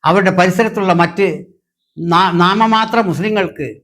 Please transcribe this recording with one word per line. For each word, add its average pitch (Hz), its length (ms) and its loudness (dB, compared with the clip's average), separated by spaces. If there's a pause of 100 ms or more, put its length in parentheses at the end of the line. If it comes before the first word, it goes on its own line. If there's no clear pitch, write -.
അവരുടെ 185 340 2
പരിസരത്തുള്ള 185 540 0 (100)
മറ്റ് 190 240 0 (680)
നാ-, 170 360 0 (100)
നാമമാത്ര 220 560 2 (120)
മുസ്ലിങ്ങൾക്ക് 175 580 -4 (160)